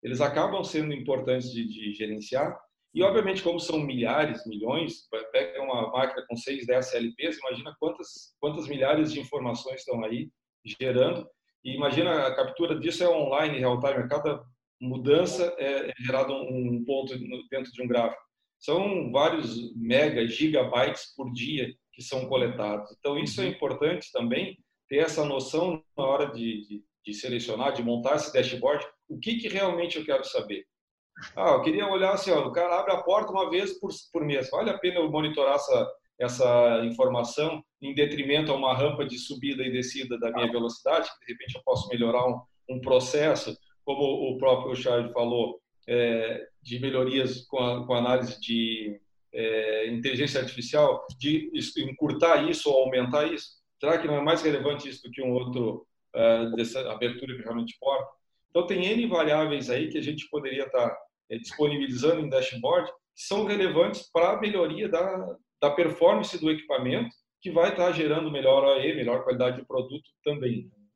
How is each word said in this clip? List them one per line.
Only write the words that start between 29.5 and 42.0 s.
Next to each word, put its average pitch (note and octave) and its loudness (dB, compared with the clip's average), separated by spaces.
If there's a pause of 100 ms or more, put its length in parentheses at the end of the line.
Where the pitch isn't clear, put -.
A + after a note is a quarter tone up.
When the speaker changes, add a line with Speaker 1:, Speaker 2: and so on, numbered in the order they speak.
Speaker 1:
eu C#3 -8
quero C3+ 0
saber. G#2 -4 (680)
Ah, F#3 4
eu C3 4
queria G3 0
olhar F#3+ 2
assim, G3 -2
ó, - 4
o - -6
cara F3 2
abre G3 0
a F3 0
porta F#3 2
uma F#3 0
vez F#3+ -2
por, G3 -6 (240)
por E3 -2
mês. C#3 -2
Vale G#3+ 0
a G3 -2
pena F3+ 0
eu D#3+ 2
monitorar D3+ 2
essa, C3 2 (260)
essa A#2+ 4
informação B2+ 0 (160)
em C#3 -10
detrimento D3 2
a - 2
uma C3 2
rampa C#3+ 0
de A#2+ -10
subida C3 -6
e B2+ -4
descida B2 -4
da A#2 -2
minha A#2+ -2
velocidade, B2 0
que - -20
de A#2+ -12
repente - -12
eu - -14
posso B2 0
melhorar A#2+ 2